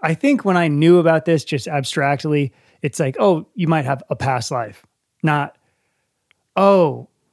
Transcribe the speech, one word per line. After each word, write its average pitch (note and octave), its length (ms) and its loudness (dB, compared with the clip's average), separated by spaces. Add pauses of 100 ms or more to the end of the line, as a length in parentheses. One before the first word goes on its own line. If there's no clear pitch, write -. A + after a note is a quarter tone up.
I E3 100 -2
think C#4 320 0
when F#3 140 2
I E3+ 100 2
knew D#3 300 4
about D#3+ 260 2
this E3 180 0
just - 260 -6
abstractly, C#3+ 840 -2 (300)
it's D3+ 180 -6
like, C3+ 180 -4
"Oh, F3+ 360 0
you F3 120 -4
might D#3 200 0
have B2+ 240 -4
a C3+ 60 -4
past B2+ 340 -4
life." A#2+ 340 -10 (380)
Not, D3 340 -2 (1000)
"Oh, F3+ 540 2 (240)